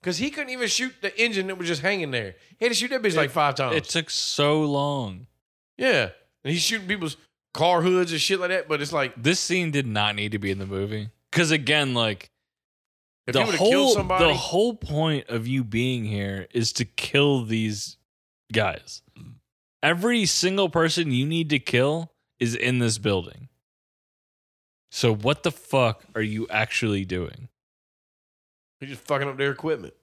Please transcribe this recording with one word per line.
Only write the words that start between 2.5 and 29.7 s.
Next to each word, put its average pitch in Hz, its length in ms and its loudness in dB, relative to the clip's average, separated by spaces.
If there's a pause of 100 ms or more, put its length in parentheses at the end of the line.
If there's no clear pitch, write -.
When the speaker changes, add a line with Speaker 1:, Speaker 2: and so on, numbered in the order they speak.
Speaker 1:
He 226 80 -2
had 240 60 4
to 226 40 -2
shoot 226 140 -2
that 262 140 -2
bitch, 190 120 2
like, 147 140 2
Speaker 2:
It, 123 40 -12
Speaker 1:
five 147 220 2
times. 135 200 0
Speaker 2:
it 156 100 0
took 165 240 -4
so 147 540 0
long. 139 640 -2 (500)
Speaker 1:
Yeah. 185 320 2 (340)
And 135 100 -2
he's 170 80 0
shooting 190 260 -2
people's 180 300 -4 (360)
car 170 280 4
hoods 180 300 2
and 156 100 -4
shit 190 180 0
like 180 100 -2
that, 180 180 -2
but 151 140 0
it's 147 120 -4
like 135 280 0
Speaker 2:
This 165 180 4
scene 175 320 0
did 139 140 0
not 104 300 0
need 104 160 -4
to 107 80 -4
be 101 120 -4
in 95 60 -2
the 98 80 -8
movie. 104 440 -6 (220)
'Cause 165 200 2
again, 147 420 2
like, 110 380 -2 (960)
Speaker 1:
If 123 60 -6
Speaker 2:
the 135 80 6
Speaker 1:
he - 40 4
would've 185 140 0
killed 202 140 6
Speaker 2:
whole, 277 200 6
Speaker 1:
somebody 185 320 4
Speaker 2:
the 151 80 6
whole 202 420 2
point 151 540 -2
of 113 180 -4
you 131 160 0
being 117 420 -2
here 98 480 -4
is 117 200 0
to 120 120 -2
kill 139 580 2
these 110 540 -4 (540)
guys. - 500 -4 (840)
Every 190 420 2
single 185 440 2
person 165 420 2
you 127 160 2
need 160 240 -2
to 143 80 2
kill 147 520 0 (280)
is 120 160 0
in 123 240 0
this 113 180 2
building. 101 520 -2 (1400)
So 117 240 2
what 117 300 -2
the 165 80 0
fuck 123 520 0 (120)
are 110 60 -2
you 110 280 -4
actually 107 560 0
doing? 90 420 -6 (1300)
Speaker 1:
He's 135 100 -14
just 127 140 -14
fucking 139 240 -2
up 135 100 -8
their 139 140 0
equipment. 135 520 -6